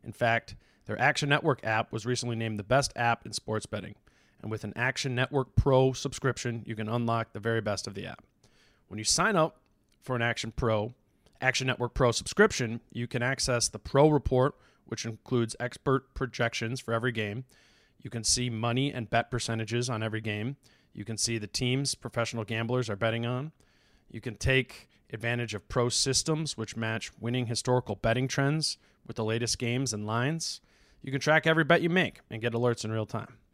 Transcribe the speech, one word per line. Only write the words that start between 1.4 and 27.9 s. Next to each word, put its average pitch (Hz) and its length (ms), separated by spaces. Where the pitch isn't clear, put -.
app 110 280
was 110 140
recently 120 300
named 110 220
the 95 60
best - 300
app 120 320
in 110 60
sports 110 340
betting. 104 280
And 107 100
with 107 120
an 104 140
Action 127 400
Network 131 400
Pro 131 360
subscription, 123 720
you 110 100
can 107 120
unlock 117 440
the 113 80
very 113 200
best 101 260
of 101 80
the 95 120
app. - 180
When 104 100
you 110 60
sign 202 300
up 160 260
for 127 120
an 117 80
Action 117 320
Pro, 110 400
Action 127 260
Network 123 280
Pro 120 180
subscription, 120 680
you 120 160
can 120 140
access 127 460
the - 120
Pro 143 280
Report, 131 460
which - 200
includes 117 540
expert 131 560
projections 120 640
for 117 160
every 117 160
game. 110 340
You - 80
can 117 140
see 123 260
money 120 440
and 120 180
bet - 220
percentages 117 580
on 110 140
every 110 160
game. 107 360
You 107 100
can 113 120
see 117 220
the 104 100
teams 131 480
professional 117 480
gamblers 113 440
are 104 60
betting 113 320
on. 127 240
You 107 120
can 110 160
take 131 520
advantage 117 420
of 98 140
pro 123 200
systems, 151 680
which 113 200
match 113 420
winning 120 280
historical 120 500